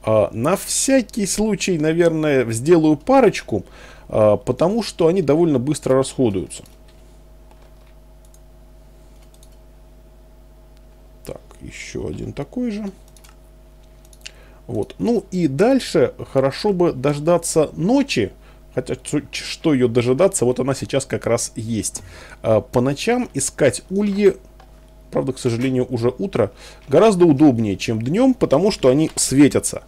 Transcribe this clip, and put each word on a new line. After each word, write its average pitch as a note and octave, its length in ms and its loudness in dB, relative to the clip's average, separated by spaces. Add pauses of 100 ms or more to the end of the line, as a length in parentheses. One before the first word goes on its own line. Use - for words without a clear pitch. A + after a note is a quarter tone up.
А, G#2+ 300 2
на C3+ 220 -2
всякий A#3+ 680 -2
случай, G3 520 -2
наверное, D#3 720 0
сделаю D#3 460 2
парочку, A3+ 680 2 (460)
а, G#2+ 260 4
потому E3+ 480 -2
что - 240 0
они F#3 140 2
довольно D3+ 360 2
быстро C3+ 400 0
расходуются. A2 680 -2 (4000)
Так, - 160 -14 (200)
ещё - 460 -12
один A2 260 -10
такой A#3+ 380 -8
же. G3+ 200 -10 (1800)
Вот. - 320 -6
Ну G#3 320 0
и F3+ 160 -2
дальше E3+ 640 0 (180)
хорошо C3+ 420 0
бы F3 180 2
дождаться D3 840 0
ночи. F3+ 580 0 (440)
Хотя, - 200 -6
чё-, - 360 -6
ч-, - 140 -12
что - 280 -2
её B2 140 2
дожидаться, B2+ 560 2
вот B2 160 0
она C3+ 160 -2
сейчас - 300 -4
как - 200 -8
раз A2+ 300 -2
есть. A2 480 -6 (380)
А, A2 180 2
по - 220 -2
ночам A3 520 -2
искать - 560 -2
ульи, G3 460 2 (760)
правда, C3+ 220 -4
к - 60 -10
сожалению, B2+ 500 -2
уже A#2+ 280 -2
утро, F#3+ 360 -2 (340)
гораздо F3+ 380 4
удобнее, B2+ 500 4
чем A2 260 -4
днём, A3 320 2
потому F#3 380 2
что - 160 0
они D3 280 2
светятся. - 720 2